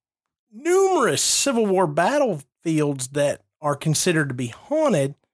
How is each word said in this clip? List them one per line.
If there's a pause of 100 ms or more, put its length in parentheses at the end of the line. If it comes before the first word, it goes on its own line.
(520)
numerous
Civil
War
battlefields
that (200)
are
considered
to
be
haunted. (180)